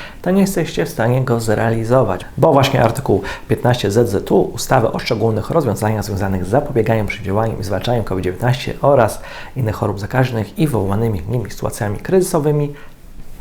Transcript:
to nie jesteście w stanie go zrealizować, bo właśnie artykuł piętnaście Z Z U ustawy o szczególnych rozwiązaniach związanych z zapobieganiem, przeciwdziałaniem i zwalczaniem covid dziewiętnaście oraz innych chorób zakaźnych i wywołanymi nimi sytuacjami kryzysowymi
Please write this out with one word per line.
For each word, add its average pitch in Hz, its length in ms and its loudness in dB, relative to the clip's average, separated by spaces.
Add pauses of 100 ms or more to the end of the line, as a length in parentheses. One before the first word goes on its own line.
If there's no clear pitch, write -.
(220)
to 175 80 0
nie 196 100 4
jesteście 180 440 0
w - 40 -4
stanie 120 360 0
go 117 160 0
zrealizować, 110 840 2 (120)
bo 151 160 4
właśnie 135 300 4
artykuł 110 400 2 (260)
piętnaście 120 420 2
Z 101 180 4
Z - 220 -2
U 196 120 6
ustawy - 500 0
o - 60 -4
szczególnych 107 520 -2
rozwiązaniach 107 540 0
związanych 98 400 -2
z 92 40 -4
zapobieganiem, 113 580 2
przeciwdziałaniem 107 540 -2
i 101 40 -4
zwalczaniem 107 400 -2
covid 92 200 -2
dziewiętnaście 120 580 -2
oraz 131 400 4 (340)
innych 120 200 -2
chorób 101 240 -2
zakaźnych 113 580 -2
i 156 80 2
wywołanymi 104 640 0
nimi 117 220 -4
sytuacjami - 480 -4
kryzysowymi 151 760 0 (680)